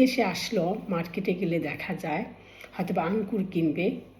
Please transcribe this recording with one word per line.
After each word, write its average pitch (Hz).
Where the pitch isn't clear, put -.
দেশে 254
আসলেও 175
মার্কেটে 180
গেলে 170
দেখা 143
যায় 165
হয়তো -
বা 180
আঙ্কুর 208
কিনবে, 165